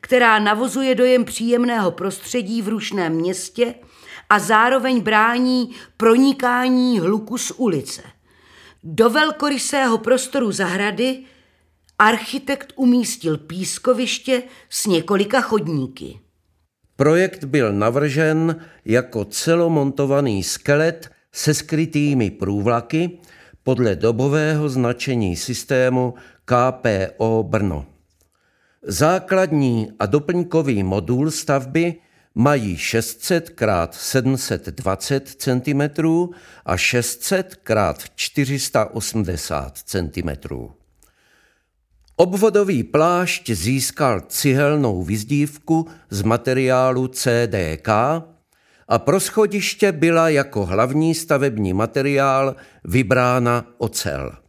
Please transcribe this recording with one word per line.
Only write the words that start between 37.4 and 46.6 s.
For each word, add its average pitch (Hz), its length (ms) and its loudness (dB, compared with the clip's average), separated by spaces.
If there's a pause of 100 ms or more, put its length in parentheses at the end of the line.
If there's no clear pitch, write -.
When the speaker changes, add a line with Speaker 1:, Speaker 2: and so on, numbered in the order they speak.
Speaker 2:
krát 101 480 -2 (120)
čtyři 139 440 -4
sta - 360 -2
osmdesát 85 840 -6
centimetrů. 71 920 -8 (1400)
Obvodový 190 680 2
plášť 170 640 0
získal 117 720 0
cihelnou 139 840 0
vyzdívku 147 840 -2 (220)
z 101 120 -4
materiálu 127 880 2